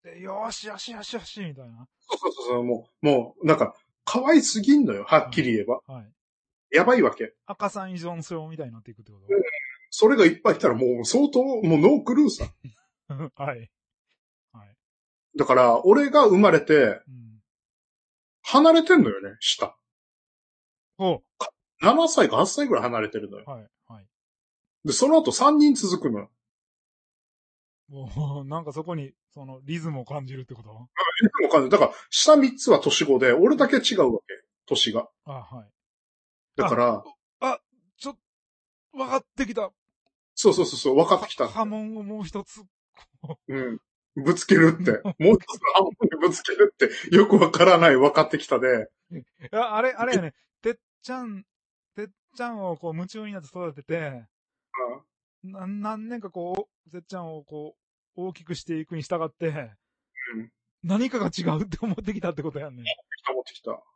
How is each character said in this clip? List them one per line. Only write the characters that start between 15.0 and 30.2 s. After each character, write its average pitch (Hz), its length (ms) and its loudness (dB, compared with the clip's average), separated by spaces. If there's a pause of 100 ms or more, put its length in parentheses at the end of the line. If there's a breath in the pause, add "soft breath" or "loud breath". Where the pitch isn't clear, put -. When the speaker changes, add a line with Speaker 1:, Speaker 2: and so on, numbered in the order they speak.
Speaker 2:
だ 139 80 0
か 131 100 2
ら、 120 300 4
俺 269 240 6
が 294 180 6
生 185 100 6
ま 202 140 6
れ 156 100 4
て、 135 460 2
Speaker 1:
う 135 40 -20
ん。 113 300 -20 (1000)
Speaker 2:
離 311 300 6
れ 330 100 6
て 359 120 6
ん 277 80 6
の 117 60 2
よ 98 120 -8
ね、 98 180 -16
下。 - 380 -4 (1200)
Speaker 1:
ほ 185 260 -2
う。 - 0 - (560)
Speaker 2:
七 277 280 4
歳 226 220 2
か - 80 0
八 170 100 2
歳 285 200 -4
ぐ 226 80 0
ら 120 40 -2
い 107 40 -4
離 120 180 -4
れ 107 80 -6
て 110 100 -10
る 101 100 -12
の 101 100 -18
よ。 104 60 -20
Speaker 1:
は 131 140 -16
い、 107 80 -20 (200)
は 110 140 -20
い。 98 60 -20 (800)
Speaker 2:
で、 147 80 -4
そ - 140 0
の 311 140 6
後 294 100 -2
三 285 260 2
人 294 180 6
続 180 340 -4
く - 0 -
の 107 100 -6
よ。 101 120 -16 (1600)
Speaker 1:
も 139 560 -10
う、 135 40 -14
な 156 140 -8
ん 160 40 -18
か 151 60 -10
そ 156 120 -10
こ 170 120 -8
に、 139 180 -10 (200)
そ 139 120 -20
の、 131 180 -20
リ 160 160 -10
ズ 160 100 -8
ム 139 120 -8
を 120 40 -14
感 143 200 -12